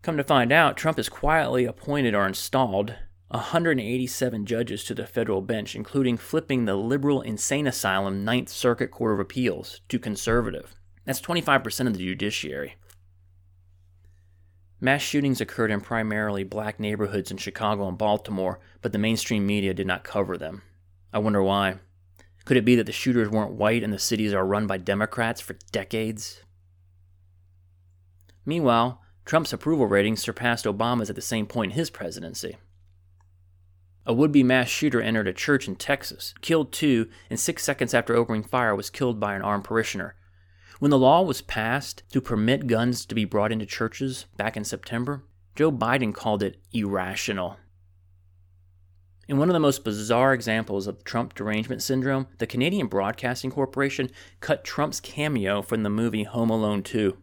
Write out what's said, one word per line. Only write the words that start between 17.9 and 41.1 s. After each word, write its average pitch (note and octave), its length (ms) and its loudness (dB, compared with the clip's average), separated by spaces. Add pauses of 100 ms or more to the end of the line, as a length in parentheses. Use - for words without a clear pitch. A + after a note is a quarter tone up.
Baltimore, G#2 600 -2 (220)
but G2 100 -4
the G#2 60 -2
mainstream A2 480 0
media G2 300 0
did F#2+ 100 -2
not F#2 180 -2
cover F#2+ 360 -2
them. E2+ 240 -10 (500)
I A2 60 0
wonder G#2 240 2
why. G2 320 2 (720)
Could B2+ 120 4
it G#2+ 80 4
be B2 120 8
that G#2+ 100 2
the - 40 -8
shooters A#2 380 0
weren't G#2+ 220 0
white G#2+ 320 2
and G#2+ 100 -2
the G2 60 -6
cities G#2+ 340 0
are F#2+ 100 2
run G#2 220 0
by F#2+ 140 -2
Democrats G#2+ 600 -2
for - 200 -14 (120)
decades? A2 680 -6 (2000)
Meanwhile, B2+ 560 2 (240)
Trump's D#3 300 0
approval C#3+ 320 2
ratings G2+ 380 2
surpassed A#2 420 -2
Obama's A2 460 0
at - 40 -8
the F#2 60 -10
same A2 240 -2
point G2+ 280 -4
in B2 40 -2
his E3 140 -2
presidency. E2+ 680 -10 (1500)
A A#2 80 0
would-be C#3+ 260 6
mass B2+ 260 4
shooter B2+ 320 0
entered A2 280 0
a F#2 60 -2
church - 340 0
in F#2+ 80 -6
Texas, - 640 -6
killed D#3+ 320 0
two, A#2+ 340 2 (220)
and - 100 -6
six - 240 -2
seconds C3+ 300 -2
after A#2 220 2
opening A2+ 260 2
fire A2+ 340 0
was G2 140 -6
killed A#2+ 300 -2
by G2+ 160 -2
an G2 80 -4
armed G2+ 220 0
parishioner. G#2 500 -2 (640)
When C#3+ 100 4
the C#3 80 6
law C3+ 240 8